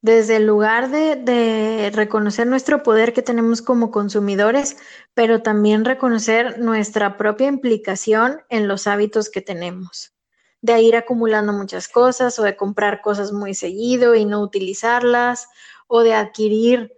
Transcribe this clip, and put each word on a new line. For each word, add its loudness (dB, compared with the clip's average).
Desde 4
el 2
lugar 2
de, 0
de 0
reconocer 0
nuestro 0
poder 4
que -2
tenemos -2
como 0
consumidores, -2
pero 2
también 2
reconocer 0
nuestra -2
propia 0
implicación -2
en -2
los -4
hábitos -2
que -8
tenemos, -12
de 4
ir 6
acumulando 0
muchas -8
cosas 0
o 0
de 0
comprar -2
cosas -4
muy -8
seguido 0
y 4
no -2
utilizarlas, -2
o 4
de 4
adquirir 0